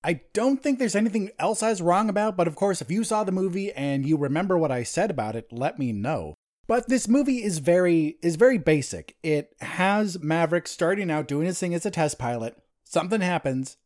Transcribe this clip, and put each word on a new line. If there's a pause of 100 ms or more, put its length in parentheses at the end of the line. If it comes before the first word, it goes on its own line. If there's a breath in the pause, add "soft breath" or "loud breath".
I (100)
don't
think
there's
anything
else
I
was
wrong
about,
but
of
course,
if
you
saw
the
movie
and
you
remember
what
I
said
about
it,
let
me
know. (340)
But
this
movie
is
very,
is
very
basic.
It
has
Maverick
starting
out
doing
his
thing
as
a
test
pilot. (280)
Something
happens.